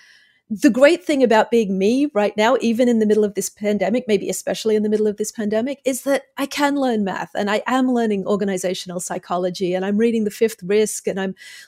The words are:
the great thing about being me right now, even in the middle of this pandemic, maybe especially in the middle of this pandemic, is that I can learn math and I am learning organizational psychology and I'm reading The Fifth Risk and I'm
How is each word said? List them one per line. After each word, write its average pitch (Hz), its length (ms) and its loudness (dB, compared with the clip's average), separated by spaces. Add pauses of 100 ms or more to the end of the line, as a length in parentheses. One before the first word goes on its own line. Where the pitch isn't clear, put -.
(480)
the 226 220 0
great 285 340 4
thing 277 200 0
about 220 260 4
being 214 260 2
me 233 380 2
right 202 240 0
now, 226 240 4
even 233 260 2
in 233 120 4
the 214 80 2
middle 208 160 4
of 202 100 -2
this - 160 -4
pandemic, 208 580 -2
maybe 202 220 0
especially 196 460 -2
in 214 80 0
the 214 60 0
middle 214 180 2
of 208 100 -4
this 214 140 -6
pandemic, 220 540 -4
is 262 180 -2
that 277 220 -2 (120)
I 277 80 -4
can 285 300 -2
learn 247 280 0
math 180 300 -6
and 202 160 -2
I 214 160 0
am 254 260 2
learning 214 360 0
organizational 190 720 -4
psychology 180 760 -4
and 185 100 -2
I'm 202 140 0
reading 226 260 2
The 208 60 -2
Fifth 220 320 -2
Risk 208 460 0
and 185 120 -2
I'm 190 140 -4 (340)